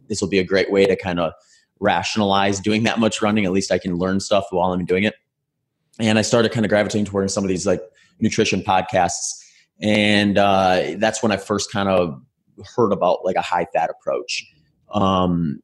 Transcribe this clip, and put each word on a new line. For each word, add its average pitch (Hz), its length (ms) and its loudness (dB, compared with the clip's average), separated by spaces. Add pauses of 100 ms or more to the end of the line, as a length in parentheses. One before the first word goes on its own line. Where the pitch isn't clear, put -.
this 104 140 -8
will 95 80 -2
be 95 100 2
a 92 40 2
great 92 280 0
way 98 140 4
to 95 100 2
kinda 87 380 -4 (480)
rationalize 98 800 0
doing 107 240 0
that 110 160 0
much 110 220 0
running. 107 240 0
At 90 60 -2
least 95 200 -2
I 92 60 2
can 90 200 -4
learn 92 220 0
stuff 98 300 0
while 90 240 0
I'm 90 120 -4
doing 92 180 0
it. 107 100 0 (840)
And 110 180 2
I 107 60 2
started 113 280 2
kinda 110 160 -2
gravitating 104 380 0
towards 98 280 -2
some 104 100 -2
of 98 60 -2
these, 92 180 -4
like, 92 140 0 (380)
nutrition 104 420 0
podcasts. 92 720 0 (480)
And, 104 560 2
uh, 92 600 2
that's 110 240 -2
when 113 100 0
I 98 60 2
first - 340 -4
kind 98 180 -2
of 90 300 0 (560)
heard 110 160 2
about, 87 320 0
like, 90 120 -2
a 85 60 0
high 85 320 -2
fat 80 160 0
approach. - 560 -6 (460)
Um, 90 720 0